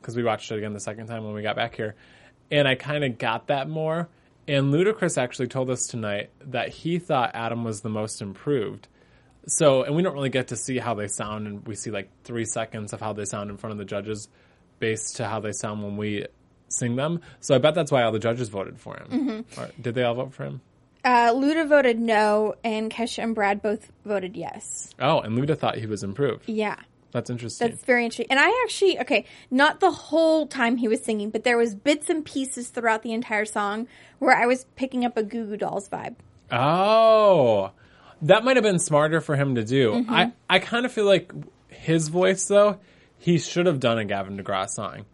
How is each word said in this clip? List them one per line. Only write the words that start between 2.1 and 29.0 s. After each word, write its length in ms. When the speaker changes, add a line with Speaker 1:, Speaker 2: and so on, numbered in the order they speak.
Speaker 1:
And 160
I 80
kinda 340
got 380
that 200
more. 400
And 260
Ludacris 440
actually 300
told 220
us 160
tonight 440
that 220
he 300
thought 360
Adam 300
was 180
the 60
most 320
improved. 680
So, 380
and 100
we 80
don't 120
really 160
get 180
to 80
see 220
how 160
they 120
sound, 400
and 200
we 100
see, 140
like, 200
three 200
seconds 480
of 80
how 120
they 120
sound 260
in 60
front 160
of 60
the 80
judges 420
based 360
to 120
how 120
they 120
sound 300
when 140
we 300
sing 280
them. 240
So 140
I 40
bet 160
that's 180
why 100
all 100
the 60
judges 300
voted 320
for 160
him. 120
Speaker 2:
Mm-hmm. 520
Speaker 1:
Or, 100
did 140
they 80
all 120
vote 200
for 100
him? 160
Speaker 2:
Uh, 280
Luda 340
voted 300
no, 560
and 260
Kesha 320
and 120
Brad 280
both 300
voted 300
yes. 600
Speaker 1:
Oh, 220
and 180
Luda 180
thought 200
he 100
was 160
improved. 480
Speaker 2:
Yeah. 260
Speaker 1:
That's 180
interesting. 380
Speaker 2:
That's 160
very 200
interesting. 260
And 100
I 80
actually, 360